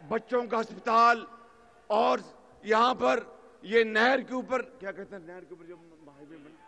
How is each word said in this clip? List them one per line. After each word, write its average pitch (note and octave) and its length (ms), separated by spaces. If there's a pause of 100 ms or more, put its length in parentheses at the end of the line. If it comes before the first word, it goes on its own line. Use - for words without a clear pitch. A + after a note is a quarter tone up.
बच्चों A3+ 400
का A3+ 140
अस्पताल, A3+ 680 (640)
और A3 340 (400)
यहां A3+ 320
पर B3 300 (400)
ये A3+ 200
नहर A#3 360
के A3+ 140
ऊपर, B3+ 260 (180)
क्या G3 120
कहते G3 240
हैं F3+ 80
नहर F3 180
के F3+ 120
ऊपर E3 120
जो E3+ 100 (320)
हाईवे D3 300
बना? D3+ 200 (100)